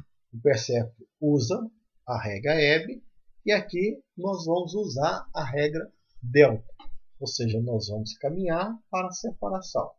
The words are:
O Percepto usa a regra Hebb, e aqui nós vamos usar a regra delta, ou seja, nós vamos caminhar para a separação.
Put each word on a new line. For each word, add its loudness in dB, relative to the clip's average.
O -12
Percepto 2
usa 2
a -4
regra 0
Hebb, 2
e 2
aqui 0
nós -4
vamos 0
usar -2
a -4
regra -2
delta, 6
ou -8
seja, -2
nós -2
vamos -6
caminhar -2
para -2
a -8
separação. -4